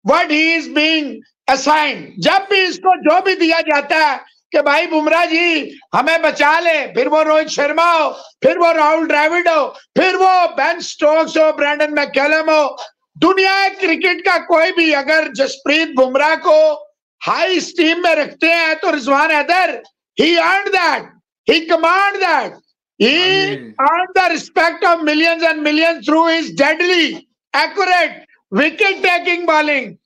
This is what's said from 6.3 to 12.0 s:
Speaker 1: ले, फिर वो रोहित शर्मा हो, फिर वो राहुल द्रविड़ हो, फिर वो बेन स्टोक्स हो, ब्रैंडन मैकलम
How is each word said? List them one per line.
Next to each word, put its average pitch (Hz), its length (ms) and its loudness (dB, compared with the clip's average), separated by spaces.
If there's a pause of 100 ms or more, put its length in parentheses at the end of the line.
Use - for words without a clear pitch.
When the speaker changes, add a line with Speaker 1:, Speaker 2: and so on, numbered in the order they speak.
Speaker 1:
ले, 320 280 -2
फिर 196 220 -2
वो 311 140 2
रोहित 311 260 2
शर्मा 311 440 0
हो, 311 200 0
फिर - 460 -2
वो 339 140 4
राहुल 320 340 2
द्रविड़ 320 420 0
हो, 302 180 2 (320)
फिर 370 180 2
वो 370 300 4
बेन 339 340 -2
स्टोक्स 311 560 0
हो, 311 160 4
ब्रैंडन 294 400 -2
मैकलम 294 580 0